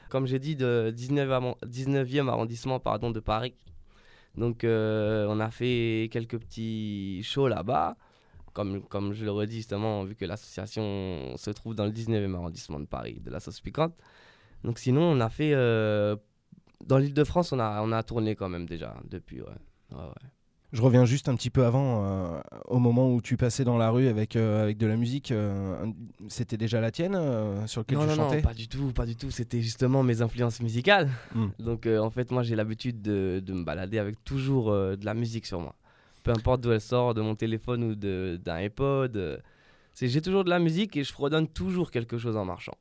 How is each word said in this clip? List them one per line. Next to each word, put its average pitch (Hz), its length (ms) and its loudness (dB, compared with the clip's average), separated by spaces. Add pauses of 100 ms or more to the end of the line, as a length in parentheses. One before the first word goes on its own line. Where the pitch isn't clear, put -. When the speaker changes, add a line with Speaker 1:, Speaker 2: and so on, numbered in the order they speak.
Speaker 1:
Comme 131 180 0
j'ai 131 120 0
dit, 151 160 -4
de 120 400 2
dix-neuvième 131 360 0
arron-, 127 240 0 (100)
dix-neuvième 131 640 0
arrondissement, 117 500 -2
pardon, 113 320 -2
de 110 80 -4
Paris. 110 360 -2 (840)
Donc, 117 260 -2
euh, 110 680 2
on 107 120 0
a 110 100 -2
fait 117 640 0
quelques 117 240 -4
petits 107 840 -6
shows 139 260 0
là-bas. 101 480 0 (560)
Comme, 101 300 -4
comme 101 300 -4
je 110 120 -8
le 104 60 -2
redis 107 260 -4
justement, 104 460 -4
vu 98 120 -8
que 98 100 -8
l'association 95 1120 -6
se - 140 -8
trouve 113 220 -10
dans 104 120 0
le 104 60 0
dix-neuvième 110 440 -2
arrondissement 82 440 -8
de 73 60 -8
Paris, 60 380 -8
de 62 80 -10
la 69 80 -8
sauce - 220 -14
piquante. 156 320 -2 (720)
Donc 113 120 -2
sinon, 131 260 4
on 156 180 6
a 113 80 2
fait, 151 240 0
euh, 107 640 4 (680)
dans 131 120 6
l'Île-de-France, 143 560 2
on 131 60 0
a, 107 220 0
on 110 120 2
a 113 100 2
tourné 110 320 0
quand 95 140 -4
même 87 160 -6
déjà 78 280 -8 (160)
depuis, 80 320 -12
ouais. 50 60 -12 (460)
Ouais, 65 60 -12
ouais. 85 280 -14 (460)
Speaker 2:
Je 113 80 -2
reviens 127 240 8
juste 131 240 2
un 127 60 2
petit 120 140 -4
peu 127 160 4
avant, 120 400 2
euh, 92 340 -4 (280)
au 127 120 2
moment 123 340 6
où 120 80 2
tu - 160 -2
passais 127 280 2
dans 120 120 4
la 113 120 4
rue 127 180 4
avec, 110 300 0
euh, 107 260 4
avec 107 140 0
de 113 100 2
la 107 100 2
musique, 120 340 -2
euh, 98 540 -2 (440)
c'était 120 280 -6
déjà 110 240 0
la 113 100 0
tienne, 185 240 -2
euh, 110 520 0
sur 113 140 -6
laquelle 135 180 -2
Speaker 1:
Non, 151 60 2
Speaker 2:
tu 156 40 4
Speaker 1:
non, 151 60 2
Speaker 2:
chantais ? 151 220 2
Speaker 1:
non, 156 40 0
pas 120 120 4
du 113 160 -10
tout, 135 240 -2
pas 120 120 0
du 117 120 -4
tout. 135 140 -6
C'était 120 300 -2
justement 127 420 4
mes 120 180 4
influences 117 400 0
musicales. 135 480 4 (260)
Speaker 2:
Hmm. 113 120 2 (120)
Speaker 1:
Donc, 113 280 -4
euh, 110 120 6
en 110 100 2
fait, 123 220 -4
moi, 127 120 2
j'ai 117 120 0
l'habitude 110 460 -2
de, 95 440 0
de 95 80 -6
me 90 120 -2
balader 92 340 -4
avec 104 260 -4
toujours, 131 460 2
euh, 98 260 2
de 98 80 -10
la 104 80 -2
musique 113 320 -4
sur 90 140 -6
moi. 78 160 -8 (480)
Peu 123 80 2
importe 123 300 2
d'où 120 100 2
elle 110 80 4
sort, 123 360 0
de 110 60 0
mon 107 140 0
téléphone 113 480 -2
ou 110 120 0
de, 92 460 -2
d'un 87 140 -4
iPod, 127 600 0
euh, 80 200 -4 (560)
c'est, 127 140 -2
j'ai 135 140 2
toujours 190 240 2
de 175 60 2
la 175 80 4
musique 170 360 2
et 143 80 0
je - 80 -6
fredonne 156 380 0
toujours 180 420 -2
quelque 117 260 -4
chose 113 200 -2
en 98 80 -2
marchant. 92 360 -8